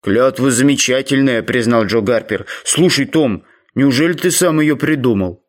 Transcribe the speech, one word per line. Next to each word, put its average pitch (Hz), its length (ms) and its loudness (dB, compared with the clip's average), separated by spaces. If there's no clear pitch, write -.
«Клятва 123 480 -2
замечательная», 131 880 0
признал 117 440 0
Джо 113 160 0
Гарпер. 107 440 -2
«Слушай, 143 400 2
Том, 123 400 -2
неужели 139 400 2
ты 175 180 -2
сам 160 280 2
ее 151 160 2
придумал?» 120 720 0